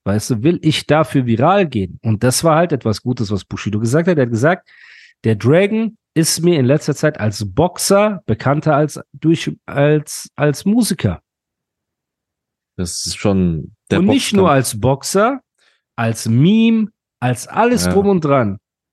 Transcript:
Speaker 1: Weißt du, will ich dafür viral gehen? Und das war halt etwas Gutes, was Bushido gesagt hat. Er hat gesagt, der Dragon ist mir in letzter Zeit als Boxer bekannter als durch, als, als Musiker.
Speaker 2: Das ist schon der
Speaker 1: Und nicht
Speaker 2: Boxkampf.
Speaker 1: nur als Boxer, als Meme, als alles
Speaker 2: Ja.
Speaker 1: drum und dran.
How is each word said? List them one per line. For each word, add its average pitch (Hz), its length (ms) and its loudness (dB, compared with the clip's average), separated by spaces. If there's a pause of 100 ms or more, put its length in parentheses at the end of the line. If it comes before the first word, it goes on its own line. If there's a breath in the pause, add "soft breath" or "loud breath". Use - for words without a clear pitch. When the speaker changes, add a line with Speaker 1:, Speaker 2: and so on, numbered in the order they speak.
Speaker 1:
Weißt 104 260 -2
du, 113 120 -2
will 170 200 0
ich - 240 0
dafür 143 400 0
viral 156 400 2
gehen? 98 360 -6
Und 110 220 -2
das 127 200 2
war 156 120 4
halt 170 160 0
etwas 110 300 -4
Gutes, 120 280 -4
was 101 140 -4
Bushido 104 340 -6
gesagt 139 300 0
hat. 170 100 2
Er 135 60 4
hat 120 60 -4
gesagt, 135 380 0 (560 loud breath)
der 110 120 2
Dragon 202 600 2 (160)
ist 160 300 -2
mir 170 160 2
in 127 80 2
letzter 147 280 0
Zeit 151 260 -2
als 101 340 -6
Boxer 196 720 0
bekannter 143 480 0
als 147 260 -2 (120)
durch, 156 520 -2
als, 147 720 -2
als 143 300 -2
Musiker. 196 580 0 (1500)
Speaker 2:
Das - 300 -6
ist - 100 -8
schon 90 580 -2 (160)
der 107 100 2
Speaker 1:
Und 190 60 2
nicht 254 180 2
Speaker 2:
Boxkampf. 202 160 0
Speaker 1:
nur 180 100 4
als 127 300 0
Boxer, 190 600 0 (560)
als 113 320 -4
Meme, 214 600 2 (320)
als 123 260 -4
alles 226 400 0
Speaker 2:
Ja. 180 60 0
Speaker 1:
drum 196 160 2
und 180 160 0
dran. 120 340 2 (340)